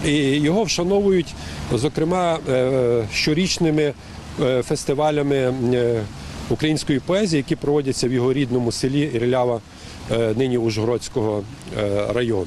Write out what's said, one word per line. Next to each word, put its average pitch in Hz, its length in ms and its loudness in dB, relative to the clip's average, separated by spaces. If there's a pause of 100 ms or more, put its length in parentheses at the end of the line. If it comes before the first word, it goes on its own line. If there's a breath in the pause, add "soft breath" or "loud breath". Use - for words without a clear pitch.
І 151 140 2
його 151 440 2
вшановують, 190 680 2 (400 loud breath)
зокрема, 160 640 0 (100)
е, 127 640 2
щорічними, 156 800 2 (480 loud breath)
е, 127 220 2
фестивалями, 143 880 0 (200)
е, 120 280 2 (480 loud breath)
української 147 500 0
поезії, 180 380 0
які 139 180 0
проводяться 139 520 0
в 120 40 0
його 127 220 2
рідному 123 380 0
селі 143 420 0
Ірилява, 123 480 0 (500 loud breath)
е, 113 260 2
нині 127 200 2
Ужгородського, 110 840 0 (340)
е, 104 360 0
району. 110 340 0